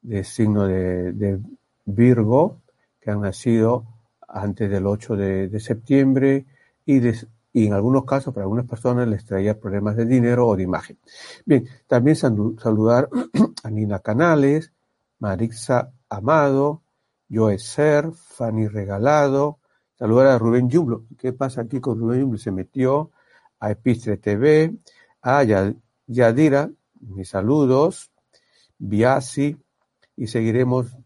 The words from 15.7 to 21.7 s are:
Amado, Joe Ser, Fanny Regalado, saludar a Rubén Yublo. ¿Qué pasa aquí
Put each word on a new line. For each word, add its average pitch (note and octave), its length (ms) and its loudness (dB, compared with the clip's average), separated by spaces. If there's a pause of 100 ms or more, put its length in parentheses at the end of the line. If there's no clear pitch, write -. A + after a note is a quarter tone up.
Amado, C#3 720 0 (480)
Joe G#2+ 300 2
Ser, D3+ 540 0
Fanny A2 540 -6
Regalado, C3+ 920 0 (340)
saludar A#2+ 340 4
a B2+ 120 4
Rubén A#2+ 300 2
Yublo. B2 340 0 (140)
¿Qué C3 160 -6
pasa C3 280 -6
aquí A#2 180 -6